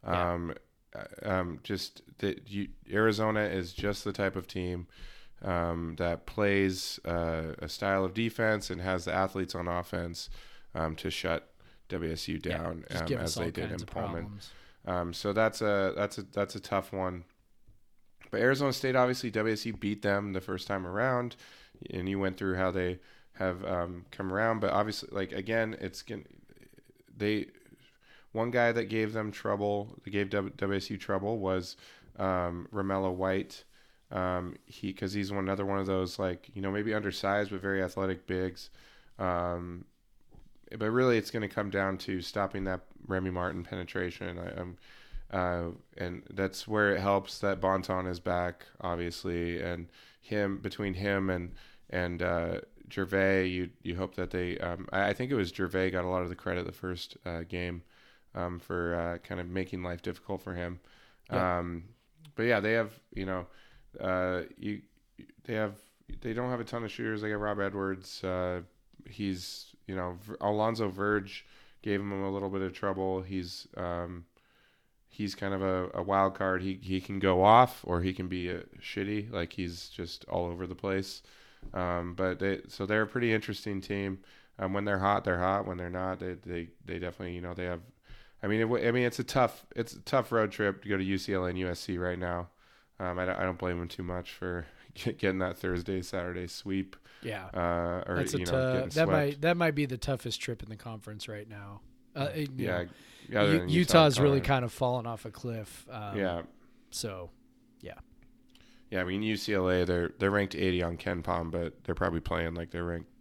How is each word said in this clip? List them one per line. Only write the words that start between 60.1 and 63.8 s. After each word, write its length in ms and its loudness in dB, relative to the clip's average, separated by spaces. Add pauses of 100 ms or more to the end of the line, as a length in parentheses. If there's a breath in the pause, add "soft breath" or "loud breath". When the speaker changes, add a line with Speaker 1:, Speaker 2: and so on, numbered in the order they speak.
Speaker 2:
for 140 -8
him. 260 -6 (500 soft breath)
Speaker 1:
Yeah. 280 2
Speaker 2:
Um, 260 -4 (500)
but 100 0
yeah, 160 6
they 120 2
have, 200 2 (220)
you 120 -4
know, 200 -2 (540 soft breath)